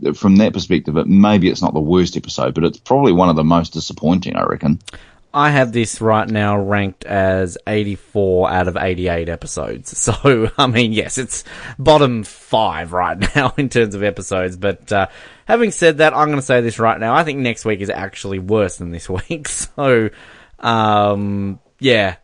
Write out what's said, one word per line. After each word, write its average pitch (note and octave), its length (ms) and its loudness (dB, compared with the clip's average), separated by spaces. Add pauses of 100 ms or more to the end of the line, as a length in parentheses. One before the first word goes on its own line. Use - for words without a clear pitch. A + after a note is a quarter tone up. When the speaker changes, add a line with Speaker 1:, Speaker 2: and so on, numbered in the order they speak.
(140)
Speaker 1:
from G2 220 4
that G#2 180 4
perspective, E2+ 420 -2
it, D#2+ 100 0
maybe G2 440 4
it's - 100 -6
not - 140 -2
the D2+ 60 0
worst E2+ 360 2
episode, - 380 -4
but D#2+ 100 0
it's E2 140 -2
probably C3+ 340 2
one F2+ 160 4
of D#2+ 80 2
the D#2 80 2
most E2+ 300 2
disappointing, - 600 -2
I G1+ 100 0
reckon. - 360 -2 (540)
Speaker 2:
I D3 160 2
have C3 220 2
this A2+ 280 -2
right A2 280 2
now G#2 300 0
ranked G2 460 -4
as F#2+ 640 0
eighty-four G2+ 840 0
out F2+ 160 0
of F2+ 120 -4
eighty-eight F2 500 -2
episodes. C2+ 720 -10
<laughs> - 0 -
So, A#2 580 2
I C#3 100 2
mean, A#2+ 280 2
yes, G#2+ 240 -4
it's - 260 -8 (340)
bottom C3+ 460 4
five F2 720 -2
right F2 240 0
<laughs> G2+ 180 -2
now C3+ 220 2
in C#3 100 -2
terms A2+ 260 0
of G2 80 -6
episodes. F#2 540 -4
But, F#2 340 -4
uh, G2 160 0 (380)
having A3+ 260 2
said D#3+ 280 2
that, D#3 180 4
I'm D3+ 140 2
gonna C#3+ 120 0
say B2 200 2
this A#2 160 -4
right A2 200 2
now. A2+ 160 0
I E3 100 2
think C#3+ 160 -6
next A#2+ 260 -4
week G#2 160 -2
is G2 80 -6
actually G2 480 -8
worse F#2+ 400 0
than F2 120 -8
this E2+ 180 -12
<laughs> F#2 200 -6
week. D#3 200 -8
So, B2+ 600 0 (500)
um, G#2 1000 0 (180)
yeah, G#2+ 460 2